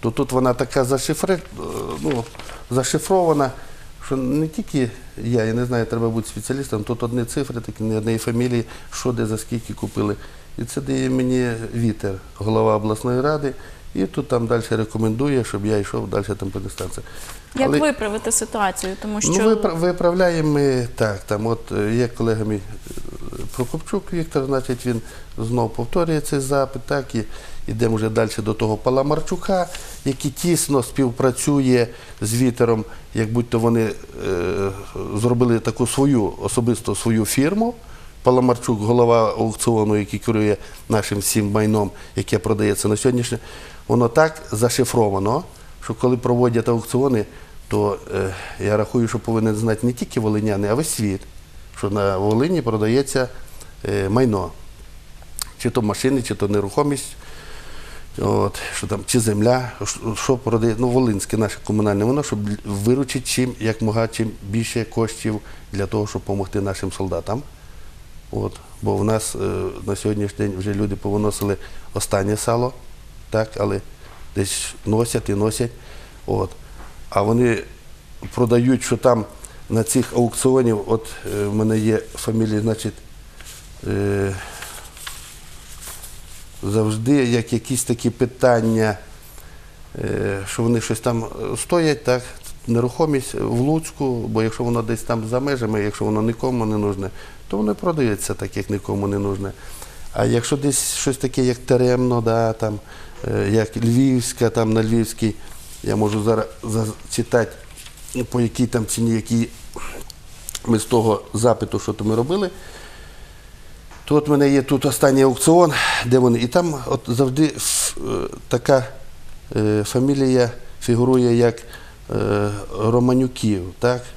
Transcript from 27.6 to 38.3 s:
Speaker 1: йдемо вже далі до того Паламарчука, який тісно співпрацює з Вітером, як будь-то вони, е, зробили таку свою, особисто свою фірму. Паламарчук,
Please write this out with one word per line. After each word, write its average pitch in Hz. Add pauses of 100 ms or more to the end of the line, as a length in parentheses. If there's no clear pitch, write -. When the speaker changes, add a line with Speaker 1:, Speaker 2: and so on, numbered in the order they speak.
Speaker 1:
йдемо 110
вже 107
далі 110
до 107
того 107
Паламарчука, 156 (360)
який 139
тісно 147
співпрацює 127 (340)
з 107
Вітером, 117 (300)
як 110
будь-то 120
вони, 113 (380)
е, 92 (460)
зробили 117
таку 117
свою, 127 (100)
особисто 113
свою 110
фірму. 202 (480)
Паламарчук, 123